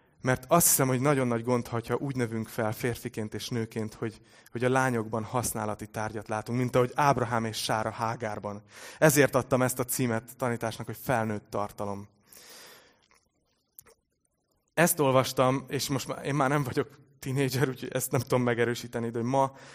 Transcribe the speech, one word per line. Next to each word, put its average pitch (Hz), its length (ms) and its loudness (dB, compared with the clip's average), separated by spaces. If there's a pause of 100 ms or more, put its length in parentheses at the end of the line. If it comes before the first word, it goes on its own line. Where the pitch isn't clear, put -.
(200)
mert 127 280 0
azt 170 180 6
hiszem, 135 220 4
hogy 127 120 2
nagyon 135 260 2
nagy 117 180 0
gond, 120 220 0
hogyha 117 280 -4
úgy 139 220 -4
növünk 113 320 -2
fel 110 240 -2
férfiként 113 640 -6
és 107 140 -8
nőként, 113 460 -4
hogy, 113 260 -8 (320)
hogy 120 120 -2
a 127 40 2
lányokban 117 560 0
használati 107 640 -4
tárgyat 107 420 -8
látunk, 110 300 -2
mint 123 180 0
ahogy 123 180 4
Ábrahám 123 500 2
és 110 120 -6
Sára 110 340 -2
Hágárban. 110 720 -6 (360)
Ezért 147 360 6
adtam 127 280 2
ezt 127 160 0
a 127 60 0
címet 117 520 -2
tanításnak, 117 500 -4
hogy 117 160 -10
felnőtt 110 480 -2
tartalom. 101 580 -6 (2750)
Ezt 170 240 4
olvastam, 131 680 4
és 143 200 -4
most 135 200 -4
már, - 160 -8
én 143 100 -2
már 143 140 2
nem 147 140 2
vagyok 131 380 -4 (200)
tínédzser, 131 480 0
úgyhogy 131 240 -8
ezt 127 180 -4
nem 135 100 2
tudom 127 220 2
megerősíteni, 117 680 -2
de 120 80 -4
hogy 117 100 -2
ma 135 240 2 (220)